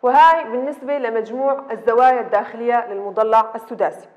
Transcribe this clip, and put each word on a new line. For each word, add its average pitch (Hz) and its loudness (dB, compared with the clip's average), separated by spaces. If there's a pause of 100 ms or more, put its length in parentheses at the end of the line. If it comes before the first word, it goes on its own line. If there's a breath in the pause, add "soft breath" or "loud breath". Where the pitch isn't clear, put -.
وهاي 311 6
بالنسبة 269 -6
لمجموع 254 -2
الزوايا 240 2
الداخلية 233 -2
للمضلع 214 0 (100)
السداسي. 196 -6